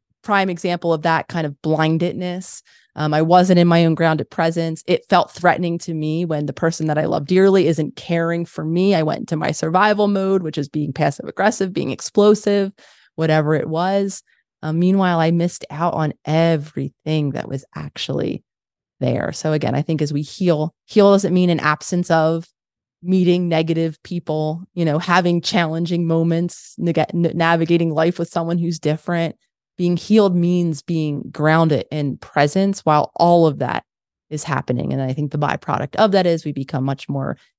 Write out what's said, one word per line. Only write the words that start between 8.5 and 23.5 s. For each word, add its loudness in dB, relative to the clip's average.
me. 2
I 2
went -2
into -6
my -2
survival 2
mode, 0
which -8
is -4
being -4
passive -2
aggressive, -2
being -4
explosive, 2
whatever 2
it -2
was. -2
Um, -2
meanwhile, 2
I 2
missed -2
out -2
on -2
everything -2
that -8
was -8
actually -6
there. -2
So -4
again, -2
I 0
think -2
as -2
we -2
heal, -2
heal 6
doesn't 2
mean 4
an 2
absence -2
of 0
meeting 2
negative -2